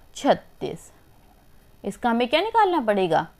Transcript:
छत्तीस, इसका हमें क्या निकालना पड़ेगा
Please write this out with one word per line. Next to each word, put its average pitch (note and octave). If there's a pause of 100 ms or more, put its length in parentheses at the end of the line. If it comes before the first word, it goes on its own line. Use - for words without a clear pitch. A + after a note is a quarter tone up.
(160)
छत्तीस, - (920)
इसका A3
हमें A#3
क्या D4+
निकालना G#4
पड़ेगा F#3 (140)